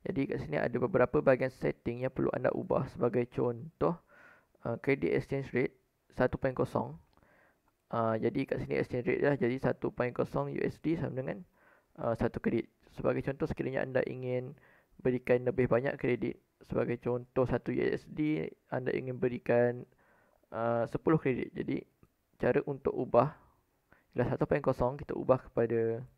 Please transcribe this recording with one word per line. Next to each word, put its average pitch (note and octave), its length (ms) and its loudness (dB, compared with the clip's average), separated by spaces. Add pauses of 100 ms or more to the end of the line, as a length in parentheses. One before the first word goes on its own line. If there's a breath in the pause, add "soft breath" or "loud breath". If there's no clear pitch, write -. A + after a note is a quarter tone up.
Jadi C#3 240 0
kat - 160 -4
sini D3 160 -2
ada A#2+ 160 0
beberapa B2+ 480 2
bahagian C3 240 4
setting B2+ 560 -4
yang C3+ 80 -4
perlu - 240 0
anda - 160 2
ubah. - 400 0
Sebagai B2 400 0
contoh, C3 640 -2 (640 loud breath)
uh, A#2 160 -4
credit C3+ 400 0
exchange C#3 340 -4
rate C3 220 0 (400)
satu B2+ 240 0
point C3 160 -2
kosong. B2+ 400 -2 (960 soft breath)
Uh, A2+ 320 0
jadi C3+ 240 0
kat - 180 -4
sini C#3 140 -4
exchange B2 320 -2
rate - 160 2
lah. C#3+ 80 4
Jadi B2+ 260 0
satu - 300 -2
point B2 240 -4
kosong C#3+ 420 -4
U - 80 -2
S C3+ 160 -2
D D#3 140 0
sama C3 260 -4
dengan, F3 220 -6 (560 soft breath)
uh, A#2 160 0
satu A#2 240 -2
kredit. - 320 -2 (240)
Sebagai C3 320 -2
contoh, D3 240 -4
sekiranya - 320 -4
anda B2+ 240 0
ingin B2+ 480 -4 (480 soft breath)
berikan B2 400 2
lebih B2 240 2
banyak B2+ 320 2
kredit, B2 400 -2 (320)
sebagai A#2+ 320 -2
contoh B2 480 0
satu B2 240 0
U - 80 0
S - 240 0
D, D#3 400 -2 (240)
anda B2+ 240 -2
ingin B2+ 240 -4
berikan, A#2+ 720 2 (640 soft breath)
uh, A#2 320 0
sepuluh D#3+ 320 2
kredit. - 400 0
Jadi C3+ 240 -4 (560)
cara C3+ 320 4
untuk - 240 -2
ubah B2+ 400 4 (800 soft breath)
ialah B2 240 0
satu D#3 80 2
point D3 160 2
kosong, B2 400 0
kita - 160 -6
ubah B2+ 320 4
kepada A#2 560 0 (120)